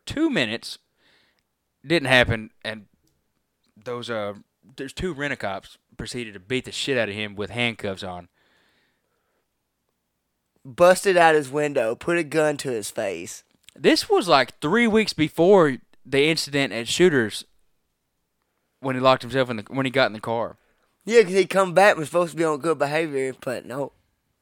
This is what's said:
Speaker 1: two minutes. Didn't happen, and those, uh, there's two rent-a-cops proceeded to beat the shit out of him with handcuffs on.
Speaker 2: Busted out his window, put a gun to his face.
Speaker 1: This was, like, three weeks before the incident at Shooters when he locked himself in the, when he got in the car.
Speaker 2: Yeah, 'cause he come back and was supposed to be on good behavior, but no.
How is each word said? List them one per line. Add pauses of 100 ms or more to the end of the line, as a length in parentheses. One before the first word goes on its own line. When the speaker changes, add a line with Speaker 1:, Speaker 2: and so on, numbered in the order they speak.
Speaker 1:
two
minutes. (1080)
Didn't
happen, (120)
and (920)
those,
uh, (420)
there's
two
rent-a-cops (200)
proceeded
to
beat
the
shit
out
of
him
with
handcuffs
on. (2250)
Speaker 2:
Busted
out
his
window,
put
a
gun
to
his
face. (320)
Speaker 1:
This
was,
like,
three
weeks
before (280)
the
incident
at
Shooters (1400)
when
he
locked
himself
in
the,
when
he
got
in
the
car. (500)
Speaker 2:
Yeah,
'cause
he
come
back
and
was
supposed
to
be
on
good
behavior,
but
no. (480)